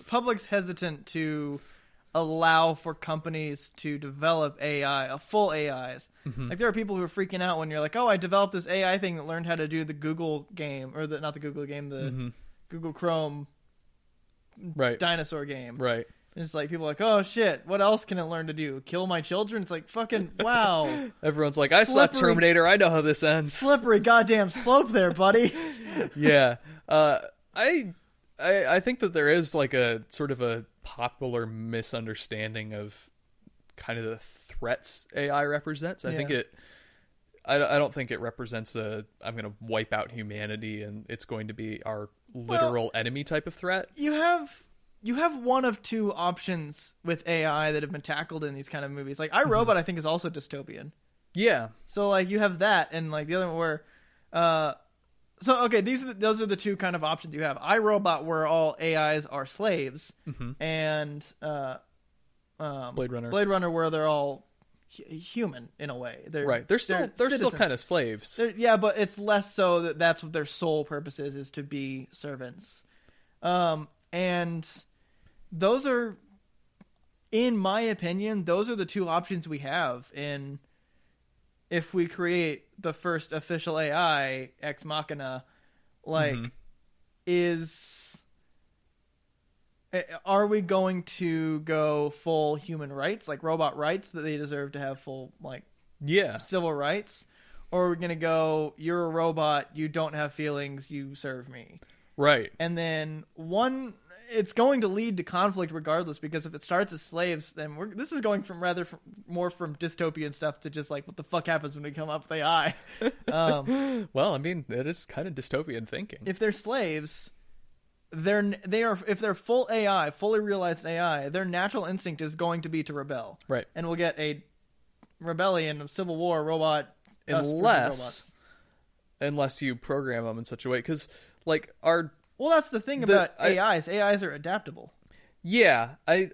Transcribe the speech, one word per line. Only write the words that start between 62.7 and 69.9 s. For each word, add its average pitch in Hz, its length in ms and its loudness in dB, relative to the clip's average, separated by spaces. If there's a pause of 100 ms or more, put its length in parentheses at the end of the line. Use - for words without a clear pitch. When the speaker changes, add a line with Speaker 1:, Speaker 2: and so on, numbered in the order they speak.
Speaker 2:
Blade 127 160 -4
Runner. 117 180 -8
Speaker 1:
Blade 202 200 0
Runner, 185 200 0
where 165 200 0
they're 156 180 0
all 143 400 0 (480)
hu-, - 80 -20 (140)
human 170 500 -6 (120)
in 143 100 -8
a 123 80 -8
way. 123 300 -10
They're, 151 200 -2
Speaker 2:
Right. 120 180 0
They're 214 140 4
still, 185 200 0
Speaker 1:
they're - 80 -2
Speaker 2:
they're 247 240 0
still 262 200 2
Speaker 1:
citizens. - 80 -10
Speaker 2:
kinda 151 180 2
slaves. 117 600 -2
Speaker 1:
They're, 226 140 0
yeah, 220 260 4
but 208 200 2
it's 202 200 0
less 202 360 0
so 175 280 4
that 160 180 -4